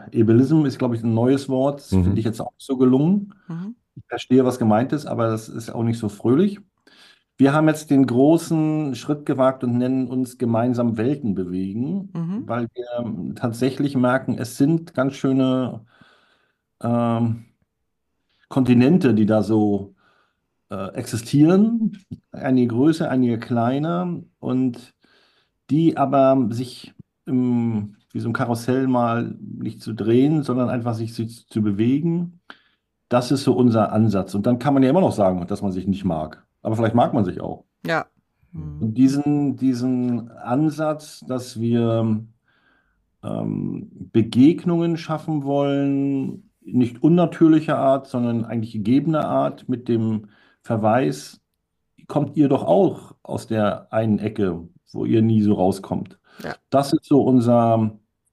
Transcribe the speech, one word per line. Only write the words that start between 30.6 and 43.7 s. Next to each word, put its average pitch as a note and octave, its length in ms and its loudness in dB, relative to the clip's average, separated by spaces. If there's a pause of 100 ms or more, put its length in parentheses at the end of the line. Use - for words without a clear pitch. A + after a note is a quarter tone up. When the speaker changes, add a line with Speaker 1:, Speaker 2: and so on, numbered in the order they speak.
Speaker 1:
einfach A#2+ 240 -4
sich A2+ 200 -8
zu, A#2 140 -6
zu - 340 -6
bewegen. C#3 760 -2 (720)
Das - 220 0
ist C3+ 120 -2
so C3 140 2
unser A2+ 340 4
Ansatz. G#2 440 0
Und G2+ 100 -2
dann B2 120 2
kann C#3+ 160 0
man C3+ 100 4
ja B2+ 60 4
immer E3 120 4
noch C#3 100 2
sagen, F#2 360 0
dass G2+ 140 -6
man G2+ 120 -4
sich F#2 120 -6
nicht F#2+ 200 -4
mag. D#2 400 -6 (160)
Aber A2 140 -4
vielleicht A2+ 200 0
mag D3 180 2
man A2+ 120 0
sich - 160 -8
auch. - 240 -12 (200)
Speaker 3:
Ja. E3 220 -4 (440)
Speaker 2:
Mhm. D3+ 300 -12
Speaker 1:
Und A2 140 -4
diesen, C#3+ 600 2
diesen B2 760 -2
Ansatz, D3+ 960 -4
dass B2 320 -8
wir, A2+ 640 0 (1000)
ähm, G#1 880 -8